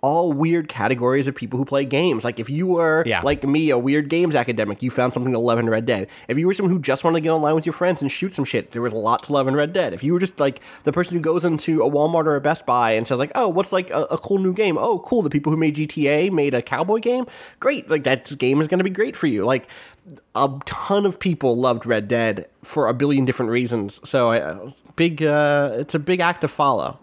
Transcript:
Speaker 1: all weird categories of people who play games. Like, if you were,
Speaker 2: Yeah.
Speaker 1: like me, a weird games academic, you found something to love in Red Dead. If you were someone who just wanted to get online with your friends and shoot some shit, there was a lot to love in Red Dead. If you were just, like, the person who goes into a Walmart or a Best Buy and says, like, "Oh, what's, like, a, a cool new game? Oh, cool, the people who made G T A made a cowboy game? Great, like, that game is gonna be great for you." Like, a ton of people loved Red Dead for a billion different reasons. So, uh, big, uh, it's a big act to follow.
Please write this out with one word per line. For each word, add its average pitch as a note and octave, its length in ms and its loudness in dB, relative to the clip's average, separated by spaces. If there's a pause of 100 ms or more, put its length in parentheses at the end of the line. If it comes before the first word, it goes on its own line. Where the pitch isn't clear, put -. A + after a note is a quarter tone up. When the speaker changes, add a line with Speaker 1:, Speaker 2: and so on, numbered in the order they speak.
Speaker 1:
all D#3+ 300 2
weird D#3+ 360 0
categories B2+ 580 0
of C#3 80 -4
people B2 240 -6
who C3+ 60 0
play C#3 200 -2
games. C3+ 380 0
Like, A#2+ 160 -4
if - 100 -6
you D3+ 180 -2
were, E3 400 2
Speaker 2:
Yeah. G2+ 160 0
Speaker 1:
like C3+ 200 0
me, D3+ 280 2
a B2+ 80 4
weird C#3 300 0
games E3 280 2
academic, A2 440 -2
you B2+ 100 -2
found B2 220 0
something B2+ 200 -2
to A#2+ 80 0
love A#2 180 2
in A#2 100 0
Red A2 180 0
Dead. G2+ 200 -2 (220)
If B2+ 100 -2
you E3 80 2
were F#3+ 80 2
someone F#3+ 180 0
who F#3 80 2
just C3+ 220 -2
wanted E3 140 2
to E3 60 2
get D#3+ 80 0
online D#3 260 2
with D#3+ 100 -2
your E3+ 60 -4
friends F3 300 -2
and C#3 100 -2
shoot F#3+ 200 -6
some C#3+ 120 -4
shit, - 260 -4
there A#2 120 -6
was A#2+ 100 -2
a A2 40 -6
lot A2+ 280 0
to - 80 -6
love C3+ 160 2
in C3+ 80 0
Red D3 160 0
Dead. E3+ 220 -2
If F#2+ 100 -10
you D3 80 2
were F3 80 2
just, - 180 -4
like, C#3 220 0 (240)
the D3+ 80 0
person F3 220 -2
who E3+ 60 0
goes D#3+ 240 0
into D#3 380 0
a B2 80 2
Walmart D#3 360 2
or D3+ 100 2
a C#3 40 0
Best D3+ 260 -2
Buy A#2+ 260 2
and A2 140 2
says, B2+ 120 -2
like, C#3 160 -2
"Oh, B3 140 2
what's, F#3 240 0
like, F#3 180 -2
a, D3+ 120 0
a - 160 -2
cool G3 200 -2
new F#3+ 140 2
game? G3 260 2
Oh, G3+ 220 0
cool, A#3 220 0
the D3+ 80 0
people C#3+ 200 0
who D#3 60 2
made D#3+ 180 2
G D3+ 120 -2
T D3 220 0
A D3+ 220 2
made C#3+ 240 2
a A#2+ 80 0
cowboy F#3+ 380 0
game? B3 260 -2 (320)
Great, C4 320 -2
like, D3+ 140 0
that B2+ 340 0
game C3+ 220 2
is D#3 80 0
gonna F3+ 160 0
be G3 60 -2
great G3+ 260 -2
for - 100 -2
you." G#2+ 180 0
Like, B2+ 220 0 (680)
a C#3 120 2 (180)
ton - 400 -2
of F#3+ 120 -2
people C#3 380 0
loved B2 280 0
Red A2 220 -2
Dead A2 400 -2 (160)
for C#3+ 240 -2
a A#2+ 80 2
billion C3+ 300 2
different B2 260 0
reasons. A#2 480 -2 (100)
So, A#2+ 220 2
uh, G2 400 -4 (240)
big, E3 300 0
uh, D3 540 2
it's D3+ 180 -6
a - 20 2
big F3+ 220 0
act F3 220 0
to D#3 60 0
follow. B2+ 540 0